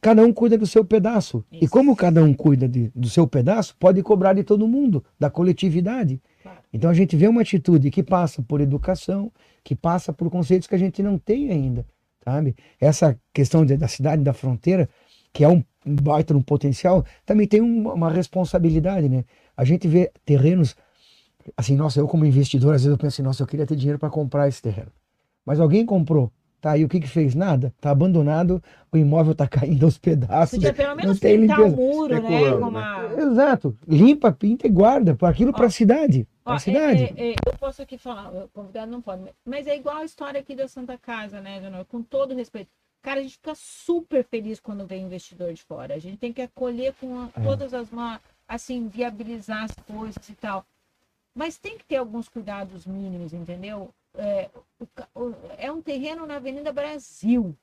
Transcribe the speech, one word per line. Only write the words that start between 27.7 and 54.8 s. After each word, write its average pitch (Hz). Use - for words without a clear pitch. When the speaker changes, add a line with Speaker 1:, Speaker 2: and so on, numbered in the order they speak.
Speaker 1:
Tá 147
abandonado, 170
o -
imóvel 156
tá 151
<laughs> -
caindo 135
aos 160
pedaços, 156
Speaker 2:
Podia 175
pelo 277
Speaker 1:
não 285
Speaker 2:
menos 196
Speaker 1:
tem 214
Speaker 2:
pintar 220
o 220
Speaker 1:
limpeza. 156
Speaker 2:
muro, 285
né? 233
Speaker 3:
Especulando, 151
Speaker 2:
Com -
Speaker 3:
né? -
Speaker 2:
uma -
Speaker 1:
Exato. 254
Limpa, 220
pinta 220
e 254
guarda. 208
Pra 175
aquilo, 240
Speaker 2:
Ó, -
Speaker 1:
pra 240
cidade. 214
Speaker 2:
ó, -
Speaker 1:
Pra 143
cidade. 214
Speaker 2:
é, -
é, 233
é, 226
eu 254
posso 269
aqui 269
falar, 226
o 185
convidado 208
não 240
pode, 185
mas 277
é 294
igual 294
a 311
história 285
aqui 277
da 269
Santa 254
Casa, 214
né, 196
Dona? 190
Com 233
todo 269
respeito. 226
Cara, 269
a -
gente 262
fica -
super 320
feliz 220
quando 202
vem 190
investidor 180
de 165
fora. -
A 151
gente 180
tem 240
que 254
acolher 247
com 254
a, 240
Speaker 1:
É. -
Speaker 2:
todas -
as 240
ma-, 233
assim, 233
viabilizar 220
as 220
coisas 214
e 214
tal. 196
Mas 311
tem 440
que -
ter 294
alguns 233
cuidados 196
mínimos, 185
entendeu? 180
É, 202